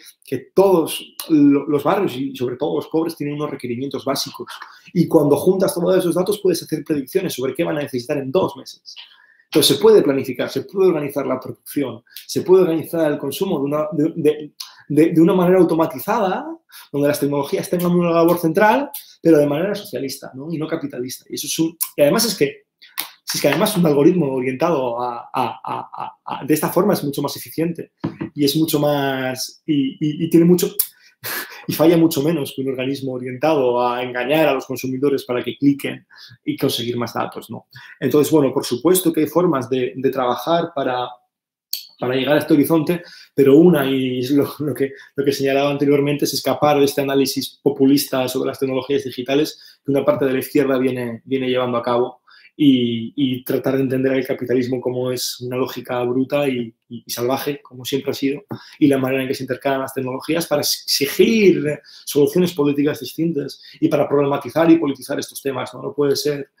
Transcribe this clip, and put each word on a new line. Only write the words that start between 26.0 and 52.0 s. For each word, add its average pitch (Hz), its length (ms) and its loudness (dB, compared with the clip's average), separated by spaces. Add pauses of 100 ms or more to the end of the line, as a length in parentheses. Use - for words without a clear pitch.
a, - 200 -10
de 143 100 2
esta 165 140 0
forma 190 260 2
es - 80 -2
mucho 143 200 -4
más 139 140 -6
eficiente - 560 -6 (420)
y 147 100 0
es 139 120 2
mucho 156 220 0
más, 139 880 -2
y, 139 280 0
y, 151 300 -4
y 151 60 -4
tiene 170 160 6
mucho, 180 300 4 (880)
y - 60 -4
falla 165 240 4
mucho 160 260 2
menos 151 320 -2
que 135 80 -4
un 131 60 -4
organismo 131 460 -4
orientado 127 720 0
a 123 160 -2
engañar 127 460 0
a 139 80 2
los 127 100 -4
consumidores 131 600 -2
para 123 180 -4
que 117 160 -8
cliquen 139 480 0 (380)
y 147 120 -4
conseguir 120 400 -4
más 120 180 -6
datos, 117 360 -8
¿no? 117 160 -14 (320)
Entonces, 143 320 2
bueno, 143 240 2
por - 100 -2
supuesto 175 480 0
que 160 100 0
hay 151 40 2
formas 151 420 0
de, 127 280 -2
de 131 140 0
trabajar 135 600 -2
para, 127 360 -4 (920)
para 127 160 -2
llegar 135 220 2
a - 20 2
este 151 160 2
horizonte, 160 480 2 (320)
pero 139 220 6
una, 156 340 6
y 131 300 -2
es 127 100 -4
lo, 139 300 2
lo 147 120 -4
que, 135 200 -2 (240)
lo 139 80 0
que 139 80 2
señalaba 139 380 0
anteriormente, 143 560 2
es - 80 -4
escapar 147 440 0
de 139 60 4
este 139 160 0
análisis 135 600 -2
populista 135 680 2
sobre 135 220 -4
las 131 100 -10
tecnologías 131 420 -2
digitales 135 840 -4
que 139 60 -2
una 139 140 2
parte 143 220 2
de 131 60 0
la 131 60 0
izquierda 135 400 0
viene, 123 460 -4
viene 131 240 -4
llevando 127 280 0
a 117 60 -2
cabo 123 380 -2 (380)